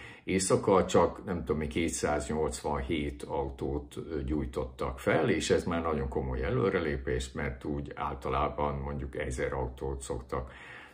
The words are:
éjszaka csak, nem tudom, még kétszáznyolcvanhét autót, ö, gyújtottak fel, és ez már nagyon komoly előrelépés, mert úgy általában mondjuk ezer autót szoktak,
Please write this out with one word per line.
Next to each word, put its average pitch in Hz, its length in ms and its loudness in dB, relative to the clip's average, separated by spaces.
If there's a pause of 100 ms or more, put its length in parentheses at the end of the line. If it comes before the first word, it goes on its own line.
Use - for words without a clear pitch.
(240)
éjszaka 95 600 6
csak, - 380 6
nem 90 140 -2
tudom, 76 180 0
még 76 120 -2
kétszáznyolcvanhét 76 1500 0
autót, 71 720 -2
ö, 76 280 -4
gyújtottak 67 760 -2
fel, - 320 2
és 82 200 2
ez 90 140 6
már 85 180 0
nagyon 73 260 0
komoly 64 340 -2
előrelépés, 78 920 0
mert 69 320 -6
úgy 71 300 -4
általában 71 800 -2
mondjuk 69 420 -4
ezer 71 360 -2
autót 65 480 -4
szoktak, 65 520 -6 (420)